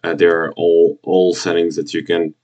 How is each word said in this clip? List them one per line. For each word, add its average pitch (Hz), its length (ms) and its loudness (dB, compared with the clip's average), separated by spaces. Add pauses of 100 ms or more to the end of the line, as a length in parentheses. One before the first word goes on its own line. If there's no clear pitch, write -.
uh, 85 120 -4
there 82 280 2
are 80 140 -6
all, 82 460 2
all 90 320 2
settings 85 420 -2
that 80 160 -8
you 82 100 -6
can 82 420 -2